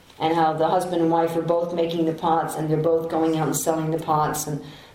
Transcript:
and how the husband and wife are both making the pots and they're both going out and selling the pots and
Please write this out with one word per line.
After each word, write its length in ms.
and 140
how 180
the 160
husband 320
and 100
wife 240
are 60
both 320
making 320
the 80
pots 440
and 120
they're 80
both 320
going 300
out 80
and 100
selling 340
the 80
pots 480
and 160